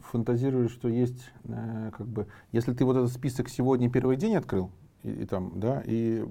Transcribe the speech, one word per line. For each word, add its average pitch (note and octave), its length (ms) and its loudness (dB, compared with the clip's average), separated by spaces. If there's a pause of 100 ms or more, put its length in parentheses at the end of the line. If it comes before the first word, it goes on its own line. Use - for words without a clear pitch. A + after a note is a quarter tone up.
(120)
фантазирую, B2 580 2
что - 180 -6
есть, A#2+ 440 0 (140)
э, A2+ 520 -6
как G#2 100 -8
бы, G#2+ 200 -4 (240)
если A#2 220 2
ты B2+ 120 2
вот B2+ 120 4
этот B2 140 4
список B2+ 380 -4
«Сегодня B2 400 2
первый B2+ 260 4
день» G#3 200 2
открыл, F#2+ 340 0 (340)
и, A2 60 -6
и G#2+ 160 -4
там, F#2 340 -4
да, B2+ 260 0
и, A2+ 460 0